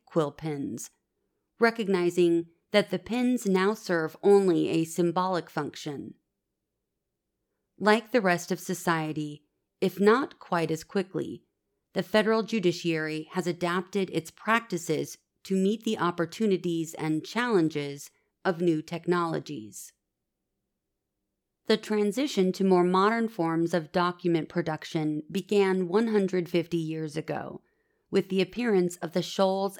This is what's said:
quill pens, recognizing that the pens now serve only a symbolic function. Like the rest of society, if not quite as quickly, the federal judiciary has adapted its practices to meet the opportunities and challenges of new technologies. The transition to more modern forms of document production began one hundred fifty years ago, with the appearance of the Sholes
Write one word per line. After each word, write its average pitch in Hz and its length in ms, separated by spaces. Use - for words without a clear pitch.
quill 151 260
pens, 143 600
recognizing 180 880
that 202 180
the 170 80
pens 247 480
now 190 260
serve 165 500
only 185 460
a 165 160
symbolic 175 640
function. 139 680
Like 214 340
the 254 80
rest 175 320
of 170 80
society, 156 840
if 185 180
not 226 400
quite 165 320
as 160 140
quickly, 180 580
the 190 80
federal 220 400
judiciary 165 880
has 180 140
adapted 180 640
its 165 180
practices 170 880
to 190 120
meet 196 280
the 220 140
opportunities 170 960
and 156 300
challenges 156 840
of 175 160
new 170 200
technologies. 156 1120
The 220 100
transition 208 760
to 190 120
more 180 200
modern 208 440
forms 165 460
of 160 180
document 175 560
production 156 840
began 190 580
one 220 200
hundred 185 400
fifty 170 300
years 160 380
ago, - 440
with 190 200
the 190 100
appearance 185 560
of 160 160
the 180 100
Sholes 190 580